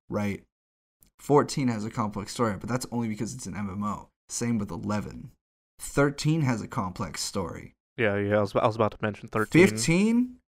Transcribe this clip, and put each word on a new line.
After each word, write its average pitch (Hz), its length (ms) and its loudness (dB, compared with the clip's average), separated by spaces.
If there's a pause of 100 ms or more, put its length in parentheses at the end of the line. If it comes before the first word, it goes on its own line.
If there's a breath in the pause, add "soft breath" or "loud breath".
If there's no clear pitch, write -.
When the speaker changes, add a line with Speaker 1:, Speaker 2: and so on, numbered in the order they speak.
Speaker 1:
Right? 101 340 -4 (760)
Fourteen 143 500 2
has 107 160 -2
a 113 60 -6
complex 104 420 -4
story, 110 240 0
but 85 120 -8
that's 123 220 -2
only 120 180 -2
because 110 260 -4
it's 127 120 -12
an 95 100 -8
M 101 140 -4
M 101 140 -6
O. 104 240 -6 (200)
Same 117 300 -2
with 101 120 -4
eleven. 104 640 -6 (460)
Thirteen 147 640 2
has 120 200 2
a 92 60 -8
complex 92 540 -6
story. - 520 -6 (220)
Speaker 2:
Yeah, 104 200 2
yeah, 101 220 2
I - 20 4
was, 101 140 0
I - 120 4
was 110 100 0
about 110 160 2
to - 100 -16
mention 107 260 -4
thirteen. 151 380 6
Speaker 1:
Fifteen 185 720 2 (220)